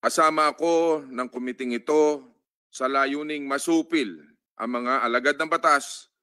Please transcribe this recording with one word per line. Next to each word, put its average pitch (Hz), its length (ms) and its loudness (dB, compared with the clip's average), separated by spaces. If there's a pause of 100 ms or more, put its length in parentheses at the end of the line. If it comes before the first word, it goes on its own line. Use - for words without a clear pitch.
Kasama 156 480 2
ako 165 560 2
ng 127 240 -8
komiting 127 400 -6
ito 151 480 2 (480)
sa - 180 -6
layuning 139 640 -2
masupil 139 720 0 (400)
ang 113 100 -4 (140)
mga 127 180 0
alagad 123 380 0
ng 160 80 -2
batas 156 640 0 (100)